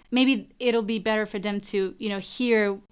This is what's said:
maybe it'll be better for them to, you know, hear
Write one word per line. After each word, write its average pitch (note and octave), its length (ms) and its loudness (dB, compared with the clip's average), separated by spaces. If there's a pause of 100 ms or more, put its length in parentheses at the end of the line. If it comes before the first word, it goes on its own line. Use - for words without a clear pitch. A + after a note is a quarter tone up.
maybe B3+ 400 2 (100)
it'll A#3 220 2
be A3 160 -2
better G#3+ 300 0
for G#3+ 100 -8
them G3+ 240 -4
to, F#3+ 380 -2
you G#3+ 100 -4
know, G3 80 -4
hear G#3 600 0 (120)